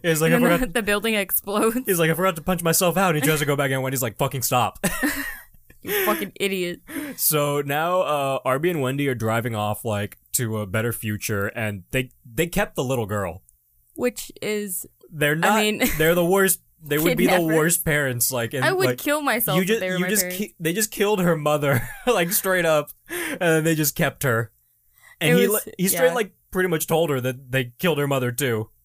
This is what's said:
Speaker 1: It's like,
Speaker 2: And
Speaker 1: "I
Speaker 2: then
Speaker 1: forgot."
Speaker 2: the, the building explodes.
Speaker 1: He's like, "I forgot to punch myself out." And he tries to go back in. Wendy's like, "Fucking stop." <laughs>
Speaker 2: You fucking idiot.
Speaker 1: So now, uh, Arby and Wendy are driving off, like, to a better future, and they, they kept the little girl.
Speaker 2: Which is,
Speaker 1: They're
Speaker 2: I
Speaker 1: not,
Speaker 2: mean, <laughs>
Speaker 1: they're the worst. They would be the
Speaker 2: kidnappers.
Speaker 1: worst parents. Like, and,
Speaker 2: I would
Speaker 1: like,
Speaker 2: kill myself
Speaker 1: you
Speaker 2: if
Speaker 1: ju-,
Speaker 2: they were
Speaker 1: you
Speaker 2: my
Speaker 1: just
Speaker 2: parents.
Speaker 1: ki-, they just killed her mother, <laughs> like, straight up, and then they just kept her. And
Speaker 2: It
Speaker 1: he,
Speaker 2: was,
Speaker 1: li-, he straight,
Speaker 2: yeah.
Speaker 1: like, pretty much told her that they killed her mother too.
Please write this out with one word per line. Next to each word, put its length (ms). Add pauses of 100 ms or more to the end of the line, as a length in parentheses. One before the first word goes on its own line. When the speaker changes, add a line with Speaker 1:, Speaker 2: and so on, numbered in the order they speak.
Speaker 1:
It's 180
like, 100
Speaker 2:
And 140
Speaker 1:
"I 40
Speaker 2:
then 100
Speaker 1:
forgot." 140
Speaker 2:
the, 80
the 40
building 300
explodes. 720
Speaker 1:
He's 120
like, 120
"I 20
forgot 220
to 80
punch 180
myself 360
out." 180
And 80
he 40
tries 120
to 60
go 100
back 160
in. 100
Wendy's 220
like, 140
"Fucking 260
stop." 400
<laughs> 40 (1000)
Speaker 2:
You 200
fucking 340
idiot. 400 (380)
Speaker 1:
So 440
now, 420
uh, 420
Arby 240
and 120
Wendy 280
are 60
driving 380
off, 300
like, 340 (160)
to 260
a 60
better 280
future, 540
and 440
they, 200 (140)
they 220
kept 300
the 80
little 200
girl. 380 (520)
Speaker 2:
Which 360 (100)
is, 440 (260)
Speaker 1:
They're 220
Speaker 2:
I 20
Speaker 1:
not, 260
Speaker 2:
mean, 280
<laughs> 80
Speaker 1:
they're 180
the 100
worst. 360 (200)
They 160
would 200
be 80
the 80
Speaker 2:
kidnappers. 240
Speaker 1:
worst 280
parents. 460
Like, 220
and, 100
Speaker 2:
I 80
would 140
Speaker 1:
like, 120
Speaker 2:
kill 240
myself 360
Speaker 1:
you 60
Speaker 2:
if 40
Speaker 1:
ju-, 140
Speaker 2:
they 80
were 80
Speaker 1:
you 80
Speaker 2:
my 40
Speaker 1:
just 120
Speaker 2:
parents. 160
Speaker 1:
ki-, 200
they 140
just 180
killed 300
her 160
mother, 460 (160)
<laughs> 100
like, 240
straight 340
up, 260 (180)
and 320
then 240
they 100
just 180
kept 300
her. 300 (680)
And 140
Speaker 2:
It 80
Speaker 1:
he, 80
Speaker 2:
was, 160
Speaker 1:
li-, 140
he 100
straight, 180
Speaker 2:
yeah. 60
Speaker 1:
like, 180 (180)
pretty 200
much 180
told 220
her 100
that 320
they 260
killed 200
her 100
mother 240
too. 380 (160)